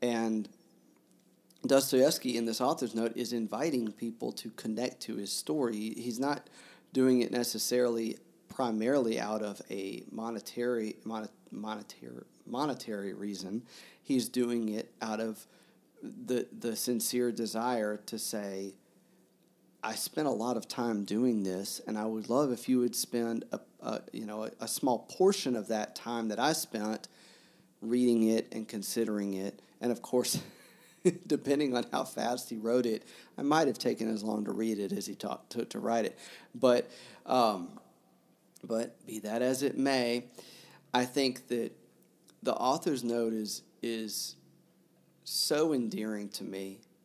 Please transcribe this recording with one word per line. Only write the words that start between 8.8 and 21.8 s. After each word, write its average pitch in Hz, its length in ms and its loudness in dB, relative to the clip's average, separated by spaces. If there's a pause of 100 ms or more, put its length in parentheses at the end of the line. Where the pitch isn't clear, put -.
out 107 220 -2
of 101 180 -6 (100)
a 101 400 -6
monetary, 113 920 -4
mon-, 110 240 -6 (220)
monetary, 107 720 -10 (240)
monetary 113 680 -4
reason. 98 480 -8 (400)
He's 123 260 0
doing 120 400 0
it 107 240 -4 (100)
out 110 180 -2
of 110 260 -6 (560)
the, 117 440 -2 (100)
the 110 200 -4
sincere 123 560 2
desire 110 640 0 (100)
to 113 120 -6
say, 104 560 -6 (1080)
"I 110 120 -2
spent - 320 0
a 139 60 4
lot 113 240 2
of 107 120 -6
time 113 360 0
doing 110 380 4
this, 95 440 -2